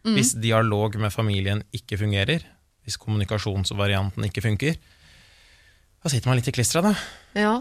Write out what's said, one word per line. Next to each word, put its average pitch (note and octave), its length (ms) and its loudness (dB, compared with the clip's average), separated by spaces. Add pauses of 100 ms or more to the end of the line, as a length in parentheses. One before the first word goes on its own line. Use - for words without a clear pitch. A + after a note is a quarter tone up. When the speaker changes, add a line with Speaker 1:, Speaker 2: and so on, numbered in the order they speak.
Speaker 1:
Mm. A3 100 2
Speaker 2:
Hvis A#3 240 4
dialog A2 640 2
med G#2+ 100 0
familien G2+ 520 0 (120)
ikke - 240 -8
fungerer, G#2+ 460 0 (420)
hvis G#2 140 -8
kommunikasjonsvarianten G2+ 1300 0
ikke - 160 -4
funker, C3+ 320 0 (1200)
da E3+ 140 -4
sitter B2 180 0
man B2+ 80 2
litt A#2 80 -2
i A#2+ 80 -4
klistret, D#3+ 320 0
da. G#3+ 60 4 (420)
Speaker 1:
Ja. G#3+ 260 2